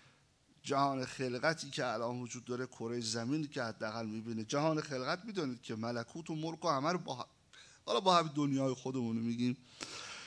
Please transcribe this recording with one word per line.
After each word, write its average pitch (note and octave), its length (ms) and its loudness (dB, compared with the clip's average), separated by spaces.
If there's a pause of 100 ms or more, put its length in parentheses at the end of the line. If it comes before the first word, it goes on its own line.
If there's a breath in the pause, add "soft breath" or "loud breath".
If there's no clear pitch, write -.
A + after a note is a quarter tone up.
(640 soft breath)
جهان C#3 420 2
خلقتی C3+ 640 0
که C3+ 160 -2
الان A#2+ 340 0
وجود A#2+ 260 -8
داره، B2 220 -4
کرهٔ A#2+ 320 -4
زمینی A#2 480 -2
که C#3 160 -4
حداقل A2+ 420 -4
می‌بینه، A2+ 380 -4
جهان D3+ 380 2
خلقت C#3+ 440 -4
می‌دانید D#3 360 -4
که A#2 140 -6
ملکوت A#2 540 -4
و E3 60 -2
ملک D#3+ 300 -4
و E3+ 40 6
همه C#3+ 220 4
رو F3+ 60 2
با D3+ 180 -4
هم، B2 100 -8 (600 soft breath)
حالا - 140 4
با F#3 180 8
هم D#3+ 180 4
دنیای C3+ 380 2
خودمون B2 420 0
رو A2+ 80 2
می‌گیم A#2+ 340 2 (680 loud breath)